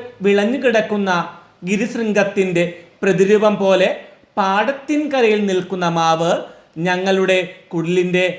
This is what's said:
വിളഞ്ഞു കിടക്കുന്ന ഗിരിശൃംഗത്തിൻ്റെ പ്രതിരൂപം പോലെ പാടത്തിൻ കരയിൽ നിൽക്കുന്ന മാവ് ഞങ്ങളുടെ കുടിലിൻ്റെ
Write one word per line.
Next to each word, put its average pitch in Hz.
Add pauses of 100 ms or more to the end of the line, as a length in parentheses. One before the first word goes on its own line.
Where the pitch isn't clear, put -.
(260)
വിളഞ്ഞു 202
കിടക്കുന്ന 208 (600)
ഗിരിശൃംഗത്തിൻ്റെ 202 (380)
പ്രതിരൂപം 196
പോലെ 190 (500)
പാടത്തിൻ 220 (120)
കരയിൽ 214
നിൽക്കുന്ന 185 (100)
മാവ് 165 (540)
ഞങ്ങളുടെ 185 (340)
കുടിലിൻ്റെ 180 (140)